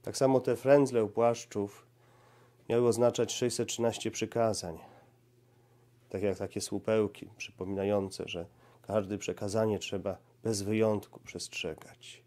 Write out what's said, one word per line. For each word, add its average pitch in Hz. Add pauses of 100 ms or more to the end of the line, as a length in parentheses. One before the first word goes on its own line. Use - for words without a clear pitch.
Tak -
samo 131
te 127
frędzle 131
u 104
płaszczów 113 (800)
miały 120
oznaczać 117
sześćset 120
trzynaście 117
przykazań. 107 (1300)
Tak 95
jak 98
takie 101
słupełki 104
przypominające, 98
że 85 (360)
każde 101
przekazanie 104
trzeba 95 (260)
bez 107
wyjątku 107
przestrzegać. -